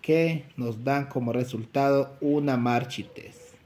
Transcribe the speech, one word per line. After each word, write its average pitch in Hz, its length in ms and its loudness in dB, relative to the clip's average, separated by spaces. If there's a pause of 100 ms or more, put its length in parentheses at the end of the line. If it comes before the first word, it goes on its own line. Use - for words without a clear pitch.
que 160 440 2 (100)
nos 117 280 -6
dan 139 240 0
como 120 260 -2
resultado 135 880 0
una 143 360 2
marchitez. - 960 -4 (120)